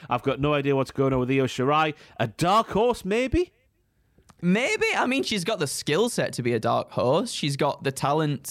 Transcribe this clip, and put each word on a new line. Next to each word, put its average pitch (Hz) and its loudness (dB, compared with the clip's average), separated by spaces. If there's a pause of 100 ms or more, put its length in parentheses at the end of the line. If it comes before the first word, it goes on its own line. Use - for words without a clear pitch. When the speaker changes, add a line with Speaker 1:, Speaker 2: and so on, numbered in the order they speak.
Speaker 1:
I've 123 -2
got 135 0
no 147 2
idea 139 2
what's 135 0
going 135 0
on 127 2
with 127 0
Io 135 2
Shirai. 147 0 (260)
A 117 0
dark 185 2
horse, 226 0
maybe? 254 0 (920)
Speaker 2:
Maybe. 240 2 (120)
I 220 0
mean, 262 0
she's 202 -2
got 214 -2
the 147 0
skill 180 0
set - -2
to 123 -6
be 120 0
a 113 0
dark 117 -2
horse. 147 0
She's 139 -4
got 147 -2
the 139 0
talent 147 -2